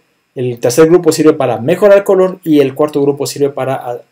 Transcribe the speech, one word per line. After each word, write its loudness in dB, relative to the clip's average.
el -6
tercer 2
grupo 2
sirve 4
para -2
mejorar 0
color 0
y 2
el 0
cuarto -2
grupo -2
sirve -4
para -4
a-, -10